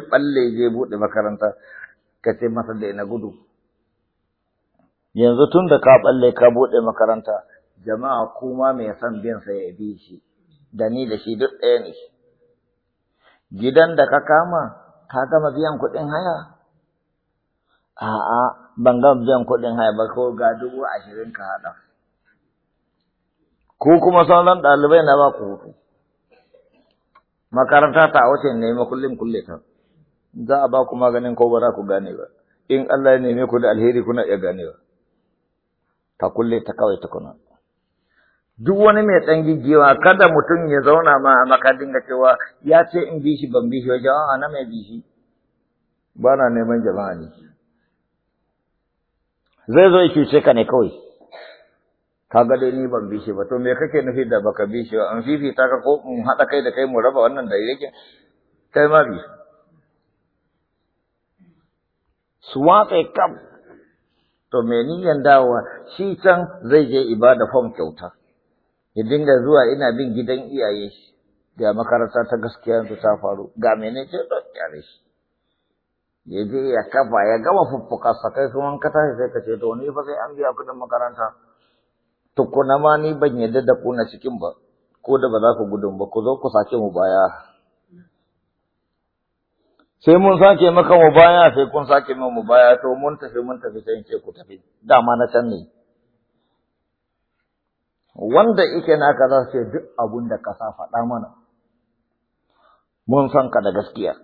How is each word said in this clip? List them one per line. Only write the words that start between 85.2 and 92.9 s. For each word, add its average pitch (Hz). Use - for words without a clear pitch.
ba 110
za 117
ku 107
gudun 101
ba, 98
ku 110
zo 131
ku -
sake 104
mu 101
baya. 95
Sai 160
mun 190
sake 180
maka 175
mu 165
baya, 170
sai 131
kun 139
sake 139
mu 123
baya, 123
to 127